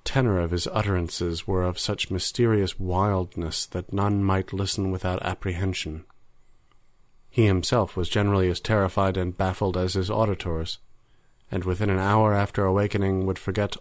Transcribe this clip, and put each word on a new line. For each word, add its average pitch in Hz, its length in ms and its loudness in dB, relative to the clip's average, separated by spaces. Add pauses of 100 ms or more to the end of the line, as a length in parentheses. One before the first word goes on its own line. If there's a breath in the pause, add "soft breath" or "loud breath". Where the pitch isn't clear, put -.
tenor 117 360 2
of 85 120 0
his 87 160 0
utterances 90 800 -2
were 92 160 2
of 90 160 -2
such - 320 -4
mysterious 104 680 0
wildness 92 880 -2
that - 240 -8
none 101 320 2
might 95 300 0
listen 95 380 -2
without 92 320 -2
apprehension. 90 800 -4 (1200)
He 113 180 4
himself 95 500 2
was 90 120 -2
generally 101 380 2
as 87 120 -2
terrified 98 580 2
and 90 180 -2
baffled 95 400 -2
as 92 200 -2
his 95 140 -2
auditors, 92 680 -2 (720)
and 92 140 -2
within 92 240 0
an 95 100 2
hour 104 340 4
after 101 300 0
awakening 98 640 2
would 95 140 -2
forget 101 420 -2